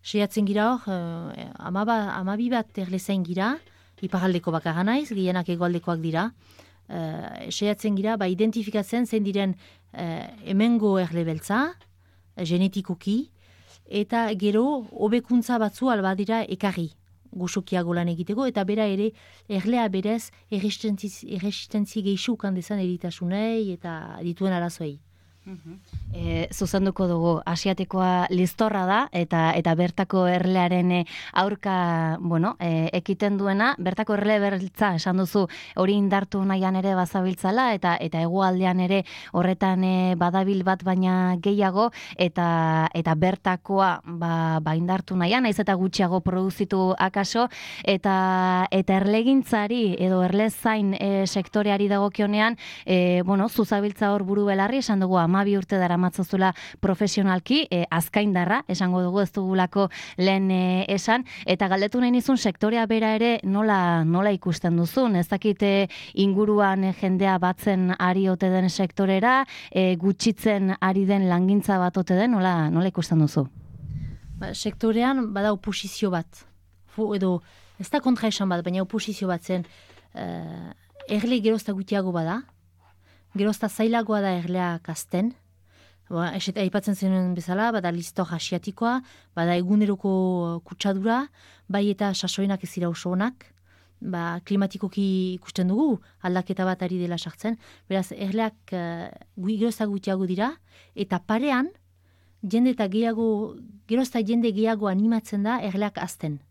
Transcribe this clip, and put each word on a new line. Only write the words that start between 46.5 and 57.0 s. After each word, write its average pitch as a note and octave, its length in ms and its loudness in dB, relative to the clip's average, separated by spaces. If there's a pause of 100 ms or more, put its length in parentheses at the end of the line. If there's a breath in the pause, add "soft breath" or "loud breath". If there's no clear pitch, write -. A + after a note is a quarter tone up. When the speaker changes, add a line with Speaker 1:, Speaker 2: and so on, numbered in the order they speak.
Speaker 2:
akaso, G3 500 0 (360 loud breath)
eta, F#3 880 2
eta F#3+ 260 2
erlegintzari A3 1040 2
edo F#3 240 2
erle G3+ 260 2
zain, G#3 500 0
eh, G3 280 0
sektoreari G3+ 600 0
dagokionean, G#3 680 2 (280 loud breath)
eh, F3+ 400 4
bueno, G3 240 2
zuzabiltza G3+ 640 0
hor G3+ 100 0
buru G3+ 220 0
belarri, G3+ 360 2
esan G3+ 180 0
dugu F#3 180 2 (120)
hamabi G3+ 280 4
urte F#3+ 200 -2
daramatzazula F3+ 760 2 (280 loud breath)
profesionalki, G3 880 0